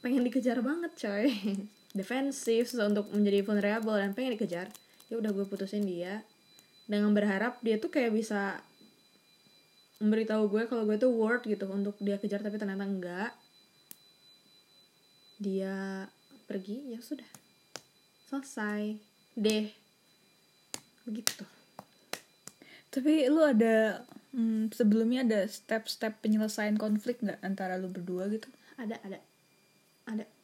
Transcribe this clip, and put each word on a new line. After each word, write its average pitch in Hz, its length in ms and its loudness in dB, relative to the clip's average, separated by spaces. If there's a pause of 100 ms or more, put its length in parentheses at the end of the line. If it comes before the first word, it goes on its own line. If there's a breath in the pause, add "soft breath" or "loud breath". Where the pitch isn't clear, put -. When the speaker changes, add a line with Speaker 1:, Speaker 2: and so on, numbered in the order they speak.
Speaker 1:
pengen 247 220 2
dikejar 247 360 2
banget, 330 360 -2
coy. 214 340 0
<laughs> 202 400 -2 (240)
Defensif, 240 720 0
susah 220 220 0
untuk 208 200 0
menjadi 202 320 4
vulnerable 214 520 0
dan 196 180 0
pengen 247 220 -2
dikejar. 180 340 -4 (400 loud breath)
Ya 226 80 -8
udah, 220 160 0
gue 196 140 0
putusin 196 380 -4
dia 185 420 -6 (580 soft breath)
dengan 208 280 2
berharap 208 500 2
dia 220 160 2
tuh 339 120 -2
kayak 240 220 2
bisa 208 480 -2 (1400)
memberitahu 220 500 4
gue 214 180 2
kalau 226 180 -2
gue 214 140 2
tuh 254 120 4
worth 226 360 2
gitu 202 220 -2
untuk 202 300 -2
dia 202 200 -2
kejar, 202 240 -2
tapi 208 160 -4
ternyata 196 260 -4
enggak. 190 480 -4 (2000)
Dia 190 720 -4 (380)
pergi, 208 440 -8
ya 233 100 -10
sudah. 254 280 -10 (1000)
Selesai. 214 680 -6 (380)
Deh. 214 340 2 (1400)
Begitu. 214 400 -4 (1400 loud breath)
Speaker 2:
Tapi 285 400 2
lu 311 140 4
ada, 220 680 4 (240)
hmm, 220 400 0
sebelumnya 226 520 4
ada 214 220 4
step-step - 760 -6
penyelesaian 214 540 2
konflik 214 440 0
nggak 196 220 -4
antara 190 340 -4
lu 185 120 -4
berdua 180 420 -4
gitu? 220 180 -4 (300 loud breath)
Speaker 1:
Ada, 226 240 -6
ada. 190 180 -12 (840)
Ada. 220 200 -6 (180)